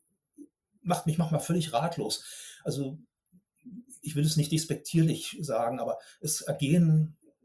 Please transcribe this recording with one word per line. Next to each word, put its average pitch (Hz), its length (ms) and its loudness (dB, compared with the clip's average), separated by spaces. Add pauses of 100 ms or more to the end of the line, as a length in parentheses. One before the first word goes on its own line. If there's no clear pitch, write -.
(800)
macht 175 240 0
mich 156 120 2
manchmal 160 240 0
völlig 170 320 0
ratlos. 120 500 -2 (400)
Also 139 340 -4 (1040)
ich - 140 -6
will 143 100 2
es 156 120 2
nicht 147 140 2
despektierlich - 880 0
sagen, 120 380 -2
aber - 200 -4 (220)
es - 200 -2
ergehen 156 760 4 (280)